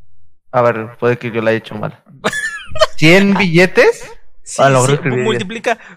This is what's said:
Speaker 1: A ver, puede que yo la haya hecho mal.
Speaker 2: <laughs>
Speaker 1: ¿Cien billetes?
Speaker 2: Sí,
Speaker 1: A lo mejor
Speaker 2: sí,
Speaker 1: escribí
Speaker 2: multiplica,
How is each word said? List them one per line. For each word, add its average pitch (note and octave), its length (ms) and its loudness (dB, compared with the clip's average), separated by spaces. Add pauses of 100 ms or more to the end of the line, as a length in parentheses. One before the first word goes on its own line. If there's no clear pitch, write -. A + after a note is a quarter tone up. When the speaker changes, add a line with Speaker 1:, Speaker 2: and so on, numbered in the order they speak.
(520)
Speaker 1:
A B2+ 100 0
ver, A2+ 380 -2
puede A#2+ 180 0
que A#2+ 140 -10
yo A2+ 100 -4
la A2 100 0
haya A2+ 80 0
hecho - 160 -12
mal. G#2+ 280 -10 (180)
Speaker 2:
<laughs> - 760 -4
Speaker 1:
¿Cien G3 380 6
billetes? F#3 760 2 (320)
Speaker 2:
Sí, - 180 -6
Speaker 1:
A C3+ 80 6
lo C3+ 120 4
mejor B2+ 80 2
Speaker 2:
sí, C#3+ 60 2
Speaker 1:
escribí B2+ 280 -2
Speaker 2:
multiplica, A3 560 -4 (180)